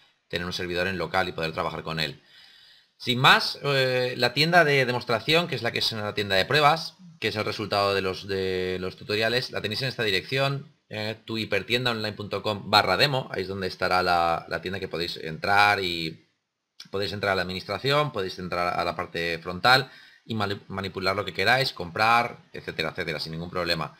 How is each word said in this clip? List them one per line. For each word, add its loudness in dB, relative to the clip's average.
tener -4
un -6
servidor -2
en -4
local -2
y -8
poder -4
trabajar -6
con -6
él. -6
Sin -2
más, 4
eh, 0
la 2
tienda 6
de 4
demostración, 0
que -4
es -4
la -2
que -2
es 0
una -4
tienda 0
de 4
pruebas, 2
que 0
es -2
el 0
resultado 2
de 2
los, -4
de -2
los -8
tutoriales, -2
la -6
tenéis -4
en -2
esta -4
dirección, -2
eh, -6
tu -6
hipertienda -2
online -4
punto -6
com -4
barra 6
demo, 2
ahí -4
es -10
donde -4
estará 0
la, 2
la -4
tienda -6
que -6
podéis -4
entrar 4
y -4
podéis -4
entrar 2
a 0
la 2
administración, -2
podéis -4
entrar -2
a 2
la -2
parte -4
frontal 2
y -8
mani-, -2
manipular -2
lo -2
que -8
queráis, 2
comprar, 2
etcétera, -6
etcétera, -4
sin -8
ningún -8
problema. -4